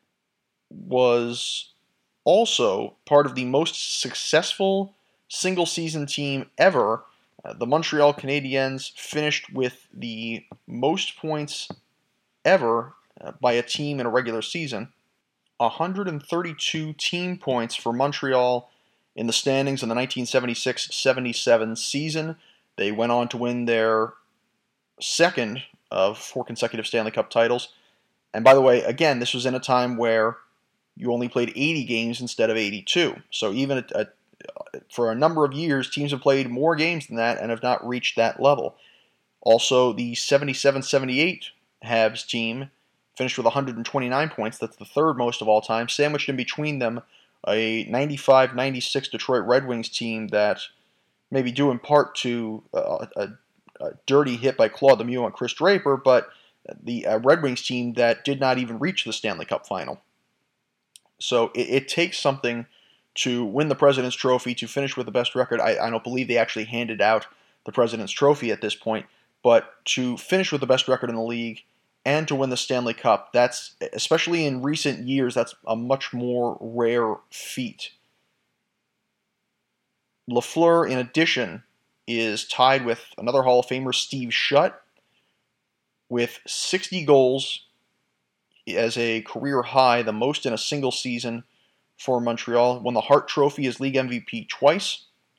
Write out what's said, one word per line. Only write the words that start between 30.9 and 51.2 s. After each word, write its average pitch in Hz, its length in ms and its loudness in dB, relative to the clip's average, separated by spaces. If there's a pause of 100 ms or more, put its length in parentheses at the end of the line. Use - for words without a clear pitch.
you 120 160 -4
only 120 160 -2
played 120 280 -2
eighty 147 280 -2
games 117 360 -4
instead 117 300 0
of 110 60 0
eighty-two. 107 600 -2 (140)
So 101 220 -2
even 135 260 -2
a, 120 60 -6 (100)
a, 107 120 -2 (840)
for 120 180 0
a 110 40 -2
number 151 320 4
of 135 80 -4
years, 143 340 -2
teams 143 220 -4
have 135 100 -4
played 135 300 2
more 151 260 0
games 160 300 -2
than 113 100 -12
that 117 240 0
and 113 100 -4
have 113 120 -4
not 123 260 0
reached 123 280 -4
that 113 260 0
level. 135 340 2 (640)
Also, 120 540 6
the 120 200 -4
seventy-seven 139 680 2
seventy-eight 131 640 0 (360)
Habs 113 440 2
team 120 440 -4 (460)
finished 131 220 -4
with 127 80 -2
a 143 40 6
hundred 135 260 -2
and 117 100 -8
twenty-nine 135 420 -2
points. 117 300 -6
That's - 180 -8
the 104 80 -20
third 151 300 0
most 120 260 -2
of 110 80 -2
all 107 140 4
time. 117 260 -2
Sandwiched 147 400 -2
in 135 80 -4
between 147 420 -6
them, 117 220 -4 (480)
a 110 360 0
ninety-five 131 720 2
ninety-six 131 540 -4
Detroit 120 380 -2
Red 131 200 4
Wings 117 220 -6
team 113 400 -6
that 104 320 0 (680)